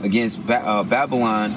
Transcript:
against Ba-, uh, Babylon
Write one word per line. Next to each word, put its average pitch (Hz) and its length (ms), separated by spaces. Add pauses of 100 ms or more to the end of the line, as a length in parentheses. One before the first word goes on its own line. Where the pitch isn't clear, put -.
against 107 440
Ba-, 120 200
uh, 104 160
Babylon 113 760